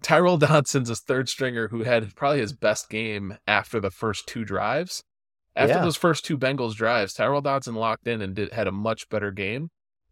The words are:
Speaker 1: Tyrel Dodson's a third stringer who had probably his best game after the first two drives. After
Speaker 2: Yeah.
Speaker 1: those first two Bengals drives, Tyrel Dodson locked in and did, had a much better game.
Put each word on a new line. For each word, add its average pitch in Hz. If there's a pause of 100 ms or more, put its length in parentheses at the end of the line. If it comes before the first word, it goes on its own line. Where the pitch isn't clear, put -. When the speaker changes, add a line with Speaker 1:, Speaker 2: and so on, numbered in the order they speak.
Speaker 1:
Tyrel 175
Dodson's 143
a 113
third 131
stringer 120
who 113
had 113
probably 143
his 107
best 107
game 107 (100)
after 104
the 98
first -
two 117
drives. 107 (520)
After 147
Speaker 2:
Yeah. 175
Speaker 1:
those 165
first 165
two 156
Bengals 131
drives, 113
Tyrel 139
Dodson 135
locked 110
in 113
and 95
did, 104
had 107
a 92
much 107
better 101
game. 104 (420)